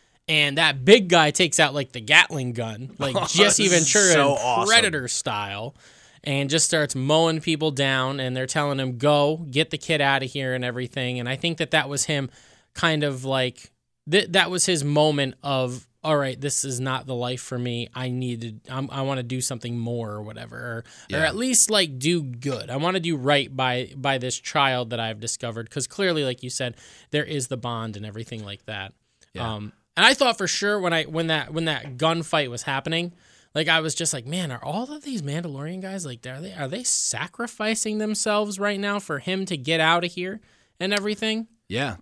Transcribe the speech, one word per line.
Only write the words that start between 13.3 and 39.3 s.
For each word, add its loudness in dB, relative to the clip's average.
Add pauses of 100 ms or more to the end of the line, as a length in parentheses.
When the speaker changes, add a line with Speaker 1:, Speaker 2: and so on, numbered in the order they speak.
Speaker 1:
th-, 4
that 4
was 0
his 2
moment 2 (100)
of, -2 (160)
"All 2
right, 0
this -2
is -4
not -2
the -6
life -4
for -8
me. -4
I -6
needed, -6
I'm, -6
I -4
wanna -2
do -4
something -4
more," -4
or -8
whatever, -14
or, -8 (240)
Speaker 2:
Yeah. -2
Speaker 1:
or 2
at -2
least, 2
like, 2
do 2
good. -6
I -4
wanna 0
do 0
right 2
by, -2
by 0
this -4
child 0
that -4
I've -4
discovered, -8
'cause -4
clearly, 0
like -4
you -8
said, -4 (380)
there 2
is -4
the -4
bond -6
and -10
everything -12
like -12
that. -10 (400)
Speaker 2:
Yeah. -6
Speaker 1:
Um, -10 (240)
and 4
I 4
thought 2
for -4
sure -2
when 0
I, 0
when -4
that, -4
when -4
that -6
gunfight 0
was -10
happening, -4 (420)
like, 0
I 4
was -4
just -2
like, -8
"Man, -6
are -10
all -4
of -14
these -6
Mandalorian -6
guys, -8
like, -12
are -12
they, -12
are -6
they -8
sacrificing -2
themselves 0
right 0
now -2
for -6
him -2